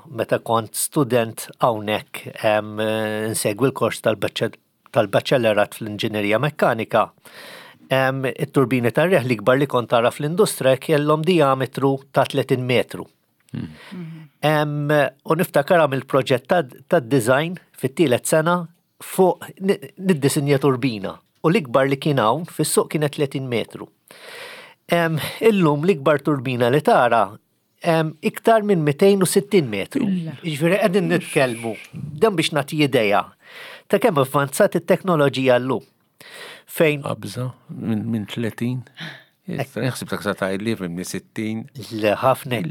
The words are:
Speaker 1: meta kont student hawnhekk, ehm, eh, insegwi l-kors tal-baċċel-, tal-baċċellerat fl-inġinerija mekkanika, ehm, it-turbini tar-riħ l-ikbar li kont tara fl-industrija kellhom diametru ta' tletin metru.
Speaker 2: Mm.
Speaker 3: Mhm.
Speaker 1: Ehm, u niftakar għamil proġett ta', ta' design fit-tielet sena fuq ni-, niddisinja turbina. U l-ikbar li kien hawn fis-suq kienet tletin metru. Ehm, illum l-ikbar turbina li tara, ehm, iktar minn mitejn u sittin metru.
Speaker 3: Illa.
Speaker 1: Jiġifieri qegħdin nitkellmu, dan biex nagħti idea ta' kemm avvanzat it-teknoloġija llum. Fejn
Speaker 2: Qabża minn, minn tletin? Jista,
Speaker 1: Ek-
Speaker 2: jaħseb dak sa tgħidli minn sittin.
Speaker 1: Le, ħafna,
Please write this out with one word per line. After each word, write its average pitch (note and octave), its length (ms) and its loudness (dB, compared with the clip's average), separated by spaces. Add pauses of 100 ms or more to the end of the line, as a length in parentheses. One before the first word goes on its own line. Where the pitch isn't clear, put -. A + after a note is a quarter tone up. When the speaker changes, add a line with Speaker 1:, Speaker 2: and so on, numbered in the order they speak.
(100)
Speaker 1:
meta A2+ 280 -2
kont A2+ 360 -2
student A#2 720 -2 (120)
hawnhekk, G#2+ 640 -2 (180)
ehm, G#2+ 360 0
eh, A2 480 -4
insegwi A2 420 -2
l-kors A2+ 320 -4
tal-baċċel-, G#2 520 -2 (380)
tal-baċċellerat A2 800 0
fl-inġinerija G#2 640 -2
mekkanika, A#2+ 720 0 (800)
ehm, C3+ 360 0
it-turbini B2+ 680 0
tar-riħ D#3+ 320 2
l-ikbar B2+ 340 2
li C#3+ 80 0
kont B2 220 -2
tara A#2+ 220 2
fl-industrija D3 680 0
kellhom D3+ 460 0
diametru C#3 720 2 (140)
ta' C#3 120 2
tletin B2+ 420 -2
metru. A2 400 -2 (480)
Speaker 2:
Mm. - 140 -8 (240)
Speaker 3:
Mhm. D#3+ 360 -14 (140)
Speaker 1:
Ehm, D3 480 0 (340)
u E3 100 0
niftakar E3 460 2
għamil C3+ 240 0
proġett C3 440 0
ta', F3+ 140 2 (260)
ta' F3 120 4
design C3+ 560 0 (160)
fit-tielet B2+ 540 0
sena E3+ 420 2 (340)
fuq - 380 2 (200)
ni-, F#3+ 180 0 (200)
niddisinja C#3+ 600 2
turbina. B2 600 -2 (240)
U E3 80 2
l-ikbar C#3 380 2
li C#3 80 0
kien C#3 220 0
hawn A#2+ 260 2
fis-suq - 460 -2
kienet D3+ 220 -2
tletin C#3 360 -4
metru. G#2+ 400 -6 (1000)
Ehm, E3 300 0 (220)
illum E3+ 440 4
l-ikbar D#3 380 2
turbina B2+ 480 0
li D3 100 4
tara, A#2 580 2 (440)
ehm, D#3+ 400 0
iktar A3+ 400 2
minn G3 220 2
mitejn G3 380 4
u F3 40 4
sittin F#3+ 440 2
metru. G2 340 -4
Speaker 3:
Illa. F3 280 -2 (100)
Speaker 1:
Jiġifieri E3+ 400 0
qegħdin F3+ 260 0
nitkellmu, B2+ 640 -2 (180)
dan G3 440 -2
biex D#3+ 160 -2
nagħti D3+ 320 -2
idea G#2+ 380 2 (640)
ta' G#3 100 4
kemm F#3+ 200 2
avvanzat C#3 580 2
it-teknoloġija C#3 840 2
llum. B2 240 -4 (800)
Fejn D3 360 0
Speaker 2:
Qabża B2 500 -6 (160)
minn, G#2+ 420 -4
minn A2 160 -4
tletin? A#2+ 560 -4 (640)
Jista, - 340 -8
Speaker 1:
Ek- C3 100 -2
Speaker 2:
jaħseb - 180 -8
dak F#2 140 -8
sa G2 120 -2
tgħidli G2 420 -4 (120)
minn F2 160 -8
sittin. A2 600 -8 (280)
Speaker 1:
Le, G#2 240 0
ħafna, B2 540 0